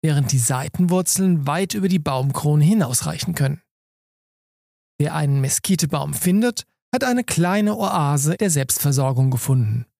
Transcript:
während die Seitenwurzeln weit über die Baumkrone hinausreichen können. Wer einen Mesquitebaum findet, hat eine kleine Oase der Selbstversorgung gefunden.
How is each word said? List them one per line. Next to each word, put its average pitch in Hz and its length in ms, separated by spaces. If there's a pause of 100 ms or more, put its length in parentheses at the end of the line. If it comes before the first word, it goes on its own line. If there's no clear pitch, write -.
während 143 300
die 139 60
Seitenwurzeln 170 1080
weit 170 260
über 196 160
die 185 100
Baumkrone 147 640
hinausreichen 165 720
können. 143 280 (1400)
Wer 151 160
einen 143 260
Mesquitebaum 147 720
findet, 214 540 (280)
hat - 80
eine 247 220
kleine 208 540
Oase 156 580
der 202 140
Selbstversorgung 135 800
gefunden. 120 560 (140)